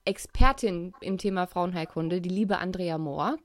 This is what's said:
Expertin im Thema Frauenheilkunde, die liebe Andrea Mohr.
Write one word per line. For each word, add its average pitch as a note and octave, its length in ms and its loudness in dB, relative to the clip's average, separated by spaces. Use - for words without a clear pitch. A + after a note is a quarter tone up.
Expertin G3 960 2
im F#3+ 180 -2
Thema F#3 280 -2
Frauenheilkunde, F3 720 -2
die F3 80 -4
liebe F#3+ 300 0
Andrea F3+ 400 -4
Mohr. D#3 460 -2